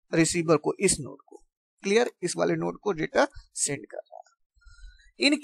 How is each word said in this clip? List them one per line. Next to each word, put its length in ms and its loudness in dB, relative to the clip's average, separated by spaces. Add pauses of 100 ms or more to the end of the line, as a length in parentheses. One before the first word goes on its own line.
(120)
रिसीवर 440 4
को, 240 -2
इस 200 2
नोड 260 -12
को। 100 -20 (460)
क्लियर? 280 2 (120)
इस 140 -4
वाले 180 2
नोड 260 -6
को 120 -2
डेटा 340 2 (280)
सेंड 360 -6
कर 60 -16
रहा 200 -18
है। 40 -18 (1000)
In 240 2